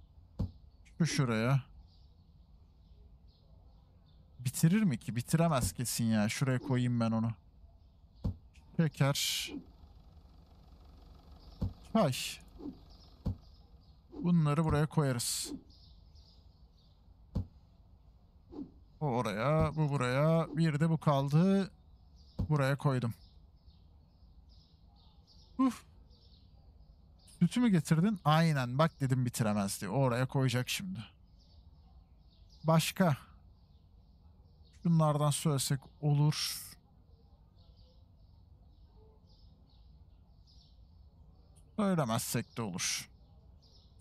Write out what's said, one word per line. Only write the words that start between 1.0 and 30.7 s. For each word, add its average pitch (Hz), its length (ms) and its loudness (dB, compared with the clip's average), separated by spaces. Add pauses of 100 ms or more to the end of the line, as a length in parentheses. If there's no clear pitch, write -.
Şu 160 40 2
şuraya. 123 560 0 (2750)
Bitirir 165 440 2
mi 139 160 2
ki? - 160 -8
Bitiremez 143 560 0
kesin - 320 -4
ya. 110 260 2
Şuraya 127 300 -2
koyayım 123 400 -2
ben 113 120 0
onu. 113 200 -2 (1500)
Şeker. - 760 0 (2500)
Çay. 170 200 4 (2000)
Bunları 160 420 2
buraya 151 200 2
koyarız. - 640 -2 (3500)
O 156 80 -4
oraya, 127 680 -2
bu 156 140 -2
buraya. 143 580 0 (100)
Bir 160 220 0
de 165 100 0
bu 160 80 0
kaldı. 160 760 2 (760)
Buraya 143 280 0
koydum. 123 360 -2 (2500)
Uf. 262 260 -2 (1600)
Sütü 175 180 2
mü 247 100 4
getirdin? 175 560 2
Aynen. 147 520 2
Bak 160 240 2
dedim 127 240 0
bitiremez 104 560 -2
diye. 95 100 -6
O 107 40 -2
oraya 127 300 0
koyacak 127 440 -2
şimdi. 185 300 -8 (1600)